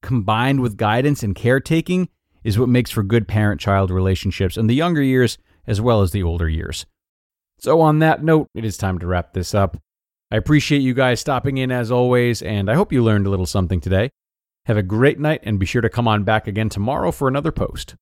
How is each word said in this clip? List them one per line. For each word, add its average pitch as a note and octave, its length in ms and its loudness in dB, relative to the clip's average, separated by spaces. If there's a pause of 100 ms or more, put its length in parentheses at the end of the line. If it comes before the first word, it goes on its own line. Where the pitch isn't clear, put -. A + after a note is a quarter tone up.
combined A#2+ 600 0
with A#2 160 -2
guidance B2 480 0
and G2 100 -2
caretaking, D#3+ 760 0 (360)
is G#2 140 0
what B2 100 2
makes B2 220 2
for A2 120 -2
good G#2+ 240 2
parent-child G2+ 640 0
relationships F#2 680 -2
in A2 120 0
the A#2+ 60 4
younger D#3 280 0
years C3 360 2 (280)
as G#2 140 -2
well A2+ 220 4
as F2+ 100 0
the G2+ 100 -2
older E2+ 260 0
years. - 380 -6 (720)
So - 220 4
on D3+ 180 4
that D#3+ 240 2
note, D#3 320 2
it A2+ 100 -8
is G#2 120 -4
time F#2 240 -2
to F2 60 -8
wrap F2 260 -2
this - 220 -6
up. G2 220 0 (540)
I G#2+ 60 -2
appreciate C#3+ 440 2
you B2+ 140 0
guys B2+ 260 0
stopping C3+ 380 -4
in B2+ 120 -2
as A#2+ 200 -4
always, B2 520 2
and G2+ 280 -2
I A2+ 40 2
hope - 180 0
you B2 120 2
learned G#2 220 2
a G2 40 -2
little F#2 160 -2
something F#2 340 -2
today. F#2+ 300 0 (560)
Have A2+ 100 0
a G#2 60 0
great A2+ 380 2
night, D3+ 220 -2
and G#2 160 -2
be F#2+ 80 0
sure A#2+ 160 -2
to A2+ 80 0
come A#2 180 -2
on G#2 160 0
back G#2+ 220 0
again G#2+ 220 -4
tomorrow C3+ 440 -2
for C#3 160 -2
another D3 240 -2
post. - 500 -8